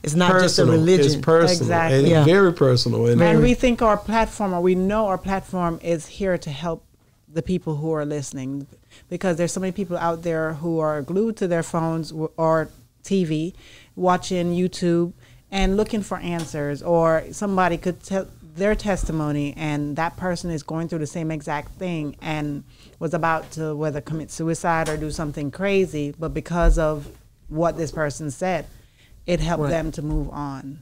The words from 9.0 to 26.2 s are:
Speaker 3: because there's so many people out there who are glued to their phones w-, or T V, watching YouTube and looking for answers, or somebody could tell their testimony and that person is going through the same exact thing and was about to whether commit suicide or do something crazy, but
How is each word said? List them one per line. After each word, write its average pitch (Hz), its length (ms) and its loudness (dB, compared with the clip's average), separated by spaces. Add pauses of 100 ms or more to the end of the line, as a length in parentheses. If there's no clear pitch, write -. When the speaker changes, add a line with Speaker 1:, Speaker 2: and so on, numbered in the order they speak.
Speaker 3:
because 175 260 -2
there's 170 160 0
so 190 80 -4
many 190 120 -2
people 180 260 -4
out 165 240 -2
there 160 320 -2
who 165 260 -2
are 151 220 -2
glued 208 340 -2
to 196 100 -2
their 170 160 0
phones 165 480 -2
w-, 156 280 -6
or 160 320 2 (340)
T 190 200 2
V, 160 300 -2 (400)
watching 180 600 0
YouTube 175 580 0 (380)
and 190 260 2
looking 214 260 -2
for 185 160 -6
answers, 151 640 -6
or 165 480 4
somebody 185 460 0
could 175 260 -6
tell 190 240 -4 (300)
their 202 180 2
testimony 151 840 -2
and 147 400 -4
that 165 200 -4
person 180 340 -4
is 156 120 -6
going 160 260 -6
through 165 100 -6
the 151 80 -4
same 160 240 -6
exact 151 480 -8
thing 160 440 -6
and 147 420 -6 (340)
was 160 140 -4
about 160 400 -2
to 156 240 -6
whether 147 240 -4
commit 156 300 -8
suicide 160 580 -2
or 156 80 -4
do 156 140 -6
something 147 400 -6
crazy, 160 680 -2
but 160 140 -6